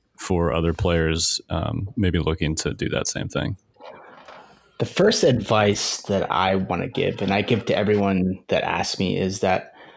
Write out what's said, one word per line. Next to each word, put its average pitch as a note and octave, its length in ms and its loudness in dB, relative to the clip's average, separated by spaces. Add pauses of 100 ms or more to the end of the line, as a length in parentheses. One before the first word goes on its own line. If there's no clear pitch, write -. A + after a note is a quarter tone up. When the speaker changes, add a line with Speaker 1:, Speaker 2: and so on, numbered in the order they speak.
(160)
Speaker 1:
for E2+ 380 0
other E2 180 2
players, D#2+ 680 0 (100)
um, F2 460 -4
maybe F2 240 2
looking D#2 340 0
to - 180 -4
do - 160 -4
that - 200 -2
same - 200 -4
thing? - 280 -4 (1200)
Speaker 2:
The - 80 0
first G#3+ 380 2
advice G#2+ 800 2
that G2 280 -2
I F#2+ 240 2
wanna F2+ 340 -2
give, F#2 320 -2
and G2 140 0
I G#2 80 2
give G#2+ 240 0
to - 100 2
everyone G2 640 2 (100)
that - 160 0
asks E2+ 340 -4
me, F#2+ 200 0
is F#2+ 220 -2
that - 340 0 (220)